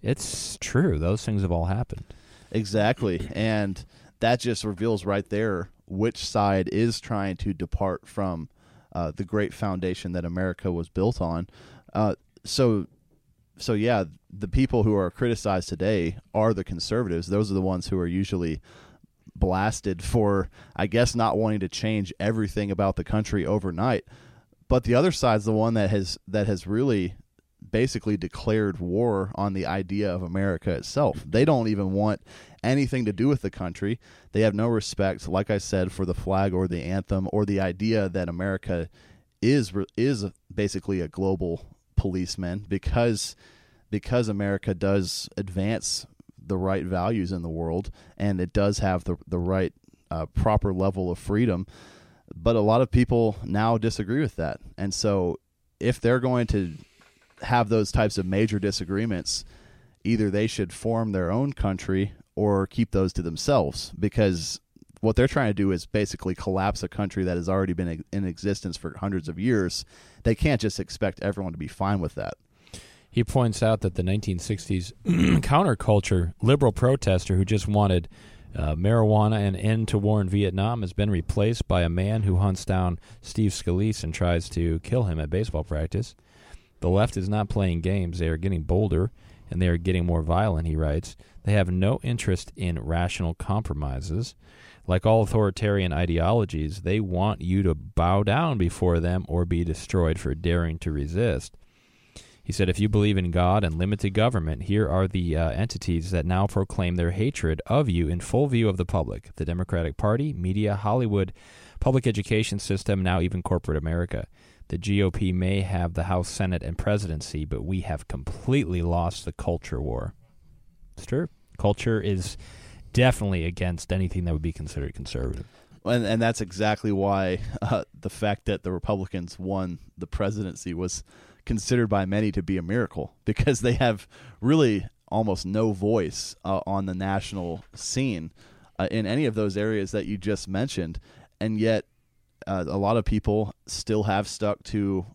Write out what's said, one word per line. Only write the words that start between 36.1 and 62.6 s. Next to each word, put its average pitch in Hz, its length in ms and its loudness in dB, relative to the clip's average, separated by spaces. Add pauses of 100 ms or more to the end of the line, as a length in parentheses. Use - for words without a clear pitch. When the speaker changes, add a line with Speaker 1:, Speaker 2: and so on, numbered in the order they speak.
Speaker 2:
flag 95 400 0
or 92 140 2
the 87 140 -4
anthem 95 500 -2
or 104 120 2
the 98 160 0
idea 95 480 0
that 87 200 -2
America 90 600 -2 (540)
is 113 320 2
re-, 98 120 -2 (100)
is 123 280 0 (280)
basically 98 480 -2
a 80 80 -4
global 92 580 -2 (300)
policeman 92 720 -2
because, 113 680 0 (540)
because 113 380 0
America 101 440 -2
does 95 640 0
advance 95 720 -4 (320)
the 92 180 -4
right 92 280 0
values 92 480 0
in 87 100 -4
the 85 60 -6
world, 82 420 -4 (260)
and 98 240 0
it 90 120 -4
does 101 260 2
have 92 260 0
the, 87 120 -2 (100)
the 90 120 -2
right, 92 340 0 (400)
uh, 80 140 -4
proper 104 460 2
level 92 380 0
of 87 80 -4
freedom. 101 480 0 (680)
But 95 200 2
a 110 60 4
lot 110 200 6
of 127 100 2
people 117 520 4
now 110 360 2
disagree 110 420 -2
with 147 160 -2
that. 80 240 -4 (180)
And 98 160 -4
so 95 460 0 (400)
if 123 200 0
they're 120 200 4
going 123 280 2
to 90 260 -2 (680)
have 120 260 2
those 107 240 2
types 107 260 2
of 92 80 -2
major 104 320 2
disagreements, 98 840 -2 (600)
either 107 260 2
they 104 160 2
should 95 260 -4
form 113 400 -2
their 92 180 0
own 135 220 0
country 95 600 0 (220)
or 98 320 2